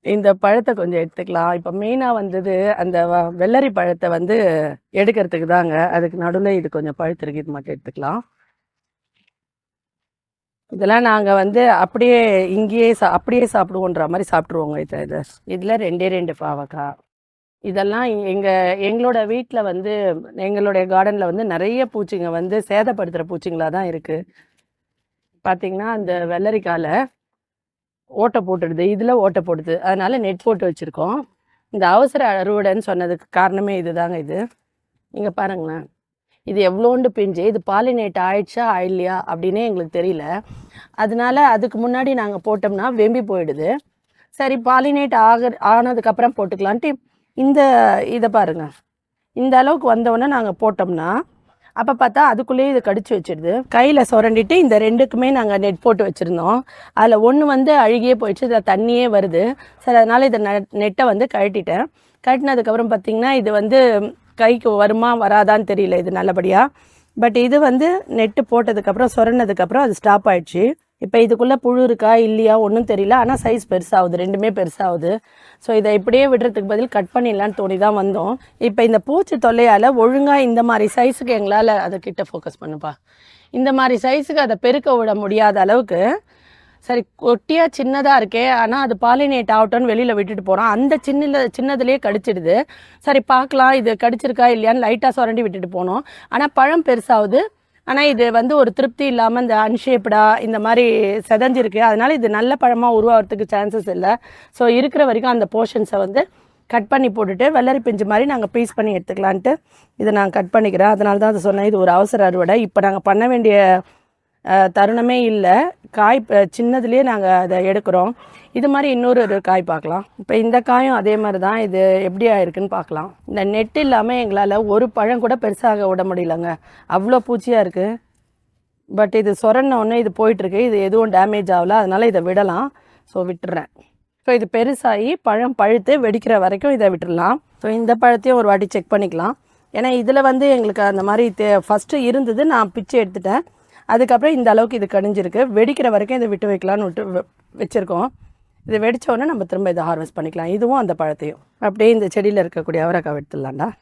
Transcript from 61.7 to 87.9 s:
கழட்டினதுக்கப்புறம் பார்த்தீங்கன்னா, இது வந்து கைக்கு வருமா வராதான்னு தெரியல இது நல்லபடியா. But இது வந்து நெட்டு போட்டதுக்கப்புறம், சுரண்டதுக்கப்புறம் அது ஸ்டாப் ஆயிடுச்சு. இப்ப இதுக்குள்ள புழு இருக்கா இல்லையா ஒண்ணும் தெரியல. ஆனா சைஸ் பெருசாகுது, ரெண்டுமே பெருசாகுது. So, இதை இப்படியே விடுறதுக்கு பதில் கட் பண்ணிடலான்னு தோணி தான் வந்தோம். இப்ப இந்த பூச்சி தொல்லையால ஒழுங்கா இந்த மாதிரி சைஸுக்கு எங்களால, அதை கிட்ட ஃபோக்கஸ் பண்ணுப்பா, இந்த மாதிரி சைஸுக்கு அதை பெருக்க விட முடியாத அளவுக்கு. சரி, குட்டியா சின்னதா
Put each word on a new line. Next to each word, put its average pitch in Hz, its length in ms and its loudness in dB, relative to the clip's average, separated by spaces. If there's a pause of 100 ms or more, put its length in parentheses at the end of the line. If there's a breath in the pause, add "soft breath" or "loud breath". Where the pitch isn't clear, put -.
கழட்டினதுக்கப்புறம் 233 640 0
பார்த்தீங்கன்னா, 220 360 -2
இது 233 220 0
வந்து 214 280 2 (560)
கைக்கு 233 360 2
வருமா 220 500 2
வராதான்னு 208 500 2
தெரியல 190 260 0
இது 180 140 -2
நல்லபடியா. 185 580 2 (520 soft breath)
But 233 140 2
இது 247 240 4
வந்து 302 500 2
நெட்டு 220 320 0 (100)
போட்டதுக்கப்புறம், 220 640 0
சுரண்டதுக்கப்புறம் 226 720 0
அது 214 60 -2
ஸ்டாப் 202 340 2
ஆயிடுச்சு. 185 440 0 (260)
இப்ப 202 220 -2
இதுக்குள்ள 233 340 2
புழு 254 300 0
இருக்கா 226 320 2
இல்லையா 220 440 2
ஒண்ணும் 220 260 0
தெரியல. 202 280 0
ஆனா 254 300 2
சைஸ் 226 260 -2
பெருசாகுது, 180 540 0
ரெண்டுமே 196 340 -2
பெருசாகுது. 180 600 -2 (420 soft breath)
So, 226 160 -4
இதை 214 180 2
இப்படியே 233 340 2
விடுறதுக்கு 233 400 0
பதில் 220 200 -2
கட் 202 260 -2
பண்ணிடலான்னு 214 400 -2
தோணி 190 240 -4
தான் 208 200 2
வந்தோம். 196 360 -2 (240 soft breath)
இப்ப 233 260 0
இந்த 226 160 4
பூச்சி 320 360 -2
தொல்லையால 233 560 4 (100)
ஒழுங்கா 277 340 4
இந்த 240 280 2
மாதிரி 220 320 0
சைஸுக்கு 247 440 0
எங்களால, 208 260 0
அதை 196 340 -2
கிட்ட 190 320 -10
ஃபோக்கஸ் - 340 -14
பண்ணுப்பா, 156 260 -12 (580 soft breath)
இந்த 262 240 0
மாதிரி 254 220 2 (120)
சைஸுக்கு 294 300 -2
அதை 240 240 0
பெருக்க 269 340 2
விட 220 200 0
முடியாத 208 440 2
அளவுக்கு. 208 600 0 (580 soft breath)
சரி, 240 260 -4 (160)
குட்டியா 311 440 2 (120)
சின்னதா 277 420 0